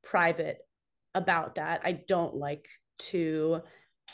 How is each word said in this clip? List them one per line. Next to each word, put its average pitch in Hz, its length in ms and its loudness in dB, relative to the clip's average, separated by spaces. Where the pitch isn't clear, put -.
private 165 540 2
about 170 420 0
that. 160 280 -2
I 180 100 0
don't 170 420 -2
like 147 320 -6
to 160 640 0